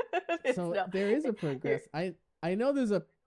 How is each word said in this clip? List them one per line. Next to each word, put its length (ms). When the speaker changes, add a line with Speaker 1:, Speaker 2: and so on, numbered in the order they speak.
Speaker 1:
It's 100
Speaker 2:
So 160
Speaker 1:
not 200
Speaker 2:
there 200
is 160
a 60
Speaker 1:
<laughs> 300
you're 180
Speaker 2:
progress-, 120
I, 220
I 140
know 180
there's 180
a, 120